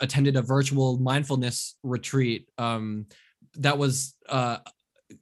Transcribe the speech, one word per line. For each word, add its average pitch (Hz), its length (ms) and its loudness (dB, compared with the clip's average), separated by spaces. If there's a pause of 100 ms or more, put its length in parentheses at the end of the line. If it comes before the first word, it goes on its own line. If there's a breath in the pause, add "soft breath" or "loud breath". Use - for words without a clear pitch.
attended 139 340 2
a 131 60 2
virtual 135 580 2
mindfulness 131 840 -2
retreat, 123 760 -2
um, 110 480 -4 (500 soft breath)
that 143 220 2
was, 139 380 -2 (120)
uh, 123 300 0 (640)